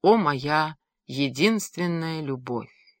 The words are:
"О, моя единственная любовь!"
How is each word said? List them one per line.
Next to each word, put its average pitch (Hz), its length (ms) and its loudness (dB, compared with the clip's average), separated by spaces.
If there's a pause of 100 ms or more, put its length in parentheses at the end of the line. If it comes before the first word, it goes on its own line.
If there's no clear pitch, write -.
"О, 208 140 8
моя 151 580 0 (320)
единственная 160 1120 -2
любовь!" 127 540 -8 (240)